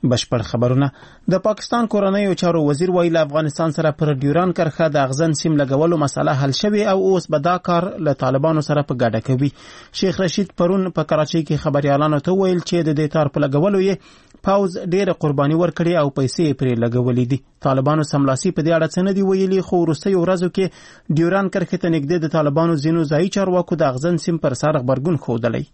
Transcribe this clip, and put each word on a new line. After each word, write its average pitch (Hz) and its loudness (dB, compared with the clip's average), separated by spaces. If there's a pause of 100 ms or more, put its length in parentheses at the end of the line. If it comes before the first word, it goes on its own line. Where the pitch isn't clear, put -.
بشپړ 120 0
خبرونه. 123 0 (440)
د 185 2
پاکستان 214 -2
کورنیو 202 0
چارو 170 0
وزیر 147 0
وایي، 175 2
له 165 2
افغانستان 156 -2
سره 160 0
پر 151 0
ډیورنډ 147 0
کرښه 165 0
د 147 -2
اغزن 139 0
سیم 156 0
لګولو 147 2
مسله 143 -2
حل 143 0
شوې 208 -2
او 190 2 (100)
اوس 185 0
به 151 0
دا 175 0
کار 175 -2 (120)
له 151 0
طالبانو 143 0
سره 147 0
په 143 -4
ګډه 117 0
کوي. 135 0 (420)
شیخ 190 -2
رشید 185 -2
پرون 185 0
په 160 -2
کراچۍ 156 0
کې 151 -2
خبریالانو 143 2
ته 175 -2
وویل 185 2
چې - -4 (120)
د 185 0
دې 156 0
تار 156 2
په - -4
لګولو 151 2
یې 190 2 (520)
پوځ 196 2 (220)
ډېره 190 0
قرباني 147 0
ورکړې 170 0
او 143 2
پیسې 139 -2
یې 143 0
پرې 127 0 (100)
لګولې 123 0
دي. 135 0 (240)
طالبانو 143 0
سملاسي 139 0
په 165 -2
دې 156 2
اړه 160 2
څه 180 -2
نه 196 0
دي 196 0
ویلي، 190 2
خو 180 -2
وروستیو 170 0
ورځو 185 0
کې 190 0 (520)
ډیورنډ 185 2
کرښې 185 -2
ته 180 -2
نږدې 160 0
د 160 -2
طالبانو 160 2
ځینو 160 0
ځایي 156 0
چارواکو 185 0
د 160 0
اغزن 147 0
سیم 165 -2
پر 147 -2
سر 151 -2
غبرګون 131 -2
ښودلی. 120 -4